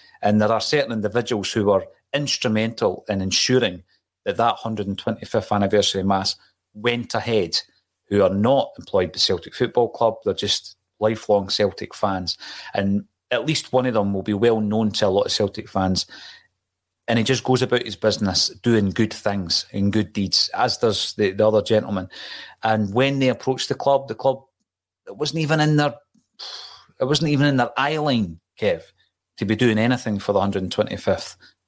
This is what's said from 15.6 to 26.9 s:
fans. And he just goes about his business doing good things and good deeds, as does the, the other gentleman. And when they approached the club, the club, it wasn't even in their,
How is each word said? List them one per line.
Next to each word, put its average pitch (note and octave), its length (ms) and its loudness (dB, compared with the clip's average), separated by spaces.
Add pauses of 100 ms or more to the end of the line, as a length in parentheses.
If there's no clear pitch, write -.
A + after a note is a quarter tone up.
fans. F#2+ 380 0 (1000)
And A#2 120 2
he A2+ 60 0
just B2 200 0
goes B2+ 180 2
about A#2+ 220 0
his G2+ 120 -10
business G2+ 540 0 (120)
doing G#2+ 280 4
good A2 220 0
things G2 600 -4
and G2+ 200 0
good G#2+ 200 0
deeds, - 420 -2
as A#2 220 0
does - 380 0
the, G2+ 180 0
the G#2+ 140 4
other G#2+ 160 4
gentleman. G2+ 460 0 (540)
And G#2+ 300 0
when C3+ 260 2
they C3 100 4
approached B2+ 400 -2
the - 60 -2
club, C3+ 340 2
the A2+ 60 -8
club, B2+ 280 0 (640)
it G2 100 -14
wasn't D3+ 240 -4
even D#3 200 0
in D3+ 160 4
their, D3 180 2 (1080)